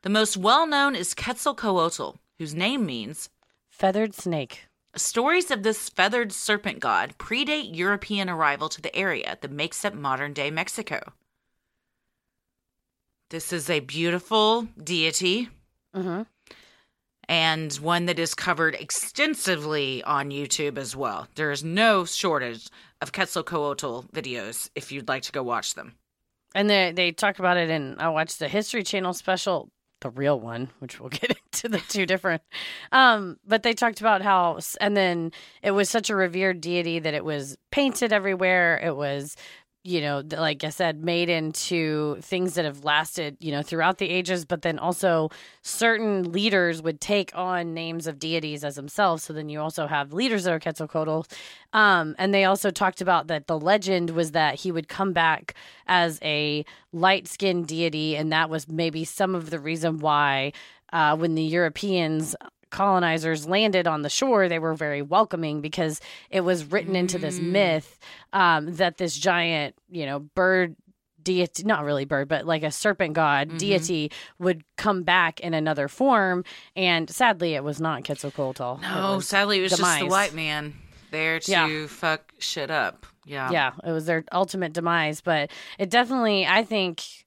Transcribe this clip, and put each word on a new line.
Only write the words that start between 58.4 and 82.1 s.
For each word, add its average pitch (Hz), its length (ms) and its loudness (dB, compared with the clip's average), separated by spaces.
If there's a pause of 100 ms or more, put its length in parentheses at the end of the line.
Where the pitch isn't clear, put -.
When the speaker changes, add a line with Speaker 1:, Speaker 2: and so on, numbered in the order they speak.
Speaker 2:
was 160 180 -6
maybe 160 360 -2
some 190 300 0
of 160 160 -6
the 165 80 -6
reason 156 400 -2
why, 147 540 2 (400)
uh, 156 240 4
when 165 180 0
the 160 80 0
Europeans 160 960 0 (340)
colonizers 165 760 2
landed 190 400 4
on 156 140 2
the 147 80 -2
shore, 214 400 4
they 170 100 0
were 160 160 0
very 147 280 -2
welcoming 160 580 0
because 156 400 -2 (300)
it 190 100 2
was 175 240 0
written 175 320 0
into 180 220 0
this 160 200 -4
Speaker 1:
Mm. 175 120 -2
Speaker 2:
myth, 180 480 2 (340)
um, 170 440 4
that 175 200 2
this 165 220 -2
giant, 165 560 2 (160)
you 165 160 -6
know, 143 140 -4
bird 180 540 2 (480)
deity, 180 420 0
not 196 200 2
really 143 220 0
bird, 139 220 0
but 147 180 -2
like 160 160 0
a 156 80 0
serpent 190 420 0
god 151 360 2
Speaker 1:
Mm-hmm. 165 100 -10
Speaker 2:
deity 170 520 0 (280)
would 175 260 0 (140)
come 196 240 0
back 175 380 4
in 165 120 -4
another 156 340 0
form. 190 580 2 (300)
And 175 360 0
sadly, 175 440 2
it 139 80 -2
was 143 160 -4
not 156 260 -2
Quetzalcoatl. 135 800 -6
It 180 60 -6
Speaker 1:
No, 190 280 -2
Speaker 2:
was - 120 -4
Speaker 1:
sadly, 202 300 4
it 185 40 2
was 185 100 2
just 185 100 2
the 170 160 4
Speaker 2:
demise. 143 120 0
Speaker 1:
white 190 240 2
man 151 380 -4 (380)
there 160 300 0
to 185 100 -4
Speaker 2:
Yeah. 156 380 2
Speaker 1:
fuck - 500 -4